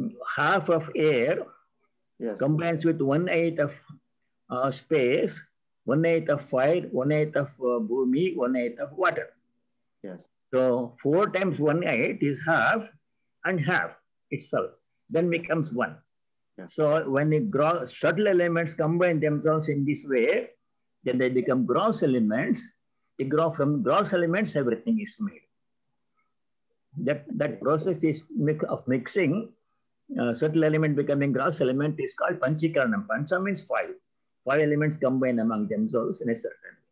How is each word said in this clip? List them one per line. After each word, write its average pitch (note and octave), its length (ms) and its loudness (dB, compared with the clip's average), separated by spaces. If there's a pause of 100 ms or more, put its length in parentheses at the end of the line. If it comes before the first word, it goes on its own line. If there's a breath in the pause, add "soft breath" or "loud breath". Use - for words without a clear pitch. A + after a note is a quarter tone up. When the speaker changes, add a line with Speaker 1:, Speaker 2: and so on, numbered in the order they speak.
(360)
Speaker 1:
Half D#3+ 340 0
of D#3 260 0
air D3+ 500 2 (760)
Speaker 2:
Yes. A2 180 -6
Speaker 1:
combines D#3 480 0
with D#3+ 160 2
one-eighth E3 580 0
of, C#3+ 200 -2 (680)
uh, B2+ 220 0
space, D3+ 720 0 (440)
one-eighth D#3+ 440 2
of C#3+ 120 0
fire, C#3+ 500 2
one-eighth D3+ 440 0
of, C#3 140 -2 (100)
uh, B2 200 0 (100)
bhumi, C3+ 460 0
one-eighth B2 440 -2
of C#3+ 140 -8
water. E3+ 340 0 (760)
Speaker 2:
Yes. F#2 160 -12 (340)
Speaker 1:
So B2+ 480 0
four F3+ 280 2
times F#3 300 -2
one D3+ 240 2
eighth D#3+ 380 -2
is C#3+ 240 -2
half, D#3+ 420 2 (580)
and F3+ 140 0
half C#3 380 -2 (320)
itself C3 420 -4 (380)
then E3 220 0
becomes E3 420 -2
one. G#2+ 240 -4 (600)
Speaker 2:
Yes. F#2 180 -18
Speaker 1:
So D3+ 340 2
when C#3 220 2
the D3+ 80 4
gro-, C3+ 460 0
subtle F3 420 0
elements E3+ 480 2
combine E3+ 440 2
themselves D3+ 500 0
in C#3+ 160 0
this D3 200 -2
way, C3+ 460 2 (520)
then B2+ 140 0
they B2+ 120 2
become B2+ 360 0
gross F#3 380 0
elements. B2 720 0 (440)
They C3+ 80 -4
grow D3+ 240 2
from D3 320 0
gross D#3+ 320 2
elements, F3 420 0
everything D3+ 440 0
is - 200 -10
made. G3+ 220 -8 (1600)
That, - 280 -4 (140)
that C#3+ 120 -2
Speaker 2:
Okay. G#2 100 -10
Speaker 1:
process D#3 420 0
is D#3 220 0 (100)
mix, D3+ 300 0
of - 220 -6
mixing, D#3+ 640 0 (680)
uh, A#2+ 140 0
subtle D#3 320 2
element D#3 320 2
becoming C#3+ 340 2
gross D3+ 300 0
element C#3+ 380 0
is C3 140 -4
called - 280 -2
Panchikaranam. C#3+ 640 0
Pancha E3 320 -2
means G3 240 -4
five. G2+ 280 -4 (540)
Five C#3 160 2
elements D3+ 360 2
combine B2+ 420 2
among A2 300 0
themselves A2 500 -2
in A#2+ 100 -4
a A#2 60 0
certain - 400 -12
way. - 20 -20 (140)